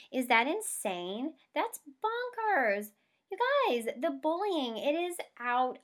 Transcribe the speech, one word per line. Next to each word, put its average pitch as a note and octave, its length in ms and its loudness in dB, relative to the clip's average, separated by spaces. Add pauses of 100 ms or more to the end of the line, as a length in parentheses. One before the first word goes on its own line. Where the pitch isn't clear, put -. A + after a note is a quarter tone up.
(100)
Is B3+ 180 0
that A#3 180 6
insane? A3+ 880 -4 (200)
That's A4 260 -2 (220)
bonkers. G#4+ 920 0 (380)
You F#4+ 80 -6 (300)
guys, A#3 180 0 (140)
the E4 100 0
bullying, D#4 680 0
it C#4+ 160 0
is F4 220 -2 (220)
out B3 460 0